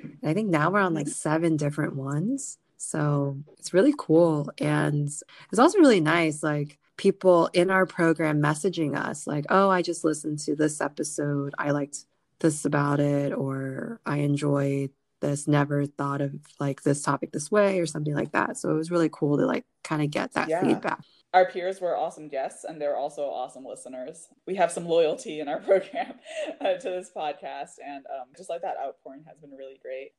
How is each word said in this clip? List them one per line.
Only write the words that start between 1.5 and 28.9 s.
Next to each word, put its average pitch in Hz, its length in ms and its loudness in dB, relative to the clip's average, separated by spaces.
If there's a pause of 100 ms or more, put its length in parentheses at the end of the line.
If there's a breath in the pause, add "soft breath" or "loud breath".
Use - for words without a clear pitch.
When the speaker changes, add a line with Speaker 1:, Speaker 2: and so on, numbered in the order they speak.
Speaker 1:
different 147 400 -2
ones. 151 600 -4 (180)
So 143 600 -2 (200)
it's - 160 -12
really 247 240 6
cool. 156 600 4
And 151 500 0 (420 loud breath)
it's 190 80 0
also 349 200 6
really 262 220 8
nice, 156 420 2
like, 147 360 -2 (180)
people 185 560 4
in 180 180 4
our 190 160 4
program 160 540 2
messaging 156 560 0
us, - 300 -6
like, 147 240 -4
"Oh, 196 180 6
I 185 140 2
just 170 220 -4
listened 151 360 -2
to 151 140 -2
this 151 260 0
episode. 143 800 -4
I 147 140 -4
liked 143 320 -4 (340)
this 156 260 0
about 143 360 2
it," 143 320 0
or, 135 760 -6
"I 147 120 -2
enjoyed 143 720 0 (300)
this, 143 280 -2
never 143 380 2
thought 139 340 -4
of, 143 120 -2 (280)
like, - 220 -4
this 147 200 2
topic 143 300 -2
this 151 180 -8
way," 202 300 4
or 170 60 0
something 151 280 -4
like 151 180 -4
that. - 240 -2
So - 140 -4
it 156 40 2
was 160 160 -4
really 165 200 2
cool 147 280 0
to, - 80 2
like, - 180 -2 (180)
kinda 151 240 -2
get - 260 -4
that - 160 -2
Speaker 2:
Yeah. 160 120 0
Speaker 1:
feedback. 220 400 0 (340 soft breath)
Speaker 2:
Our 180 160 8
peers 185 320 -6
were 170 140 -2
awesome 156 320 -6
guests, 139 360 -8
and 160 160 -10
they're 143 160 -2
also 147 280 -6
awesome 127 420 -8
listeners. 127 640 -14 (180)
We 180 80 -6
have 190 180 2
some 175 140 -8
loyalty 160 540 0
in 143 80 -8
our 160 120 -4
<laughs> - 0 -
program, - 580 0 (420 loud breath)
uh, 190 140 0
to 180 160 -8
this 180 240 -8
podcast, 147 580 -10 (120)
and, 139 220 -14
um, 131 300 -12
just, 190 120 -20
like, 170 140 -8
that - 160 -6
outpouring 139 460 -12